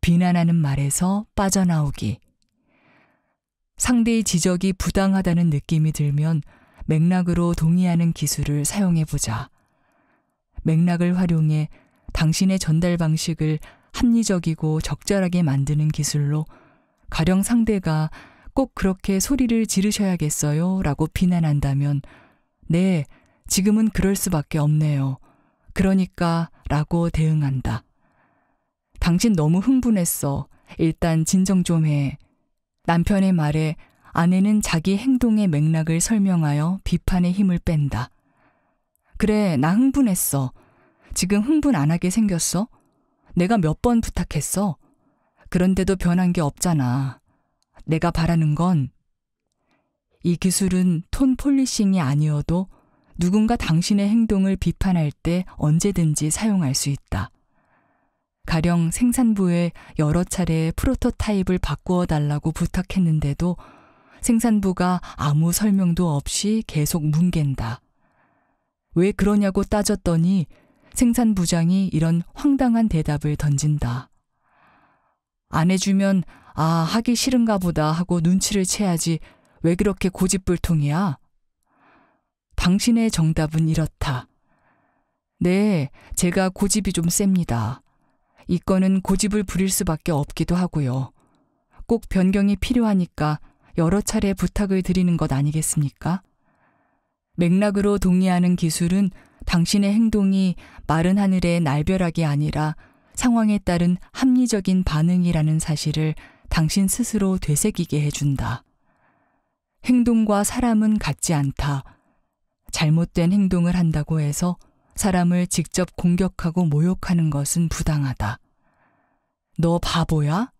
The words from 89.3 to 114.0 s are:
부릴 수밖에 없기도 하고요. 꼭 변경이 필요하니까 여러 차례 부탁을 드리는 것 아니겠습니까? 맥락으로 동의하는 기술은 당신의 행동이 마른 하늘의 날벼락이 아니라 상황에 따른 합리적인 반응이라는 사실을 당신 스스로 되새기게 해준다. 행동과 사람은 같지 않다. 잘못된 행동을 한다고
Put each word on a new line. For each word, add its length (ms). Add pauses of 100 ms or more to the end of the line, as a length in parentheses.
부릴 260
수밖에 420
없기도 440
하고요. 560 (760)
꼭 240
변경이 460
필요하니까 840 (380)
여러 240
차례 320
부탁을 480
드리는 360
것 140
아니겠습니까? 920 (1120)
맥락으로 640
동의하는 560
기술은 560 (340)
당신의 480
행동이 640 (320)
마른 320
하늘의 420
날벼락이 640
아니라 500 (380)
상황에 460
따른 380 (160)
합리적인 680
반응이라는 760
사실을 560 (340)
당신 380
스스로 500
되새기게 640
해준다. 640 (1200)
행동과 580
사람은 540
같지 380
않다. 480 (880)
잘못된 600
행동을 440
한다고 440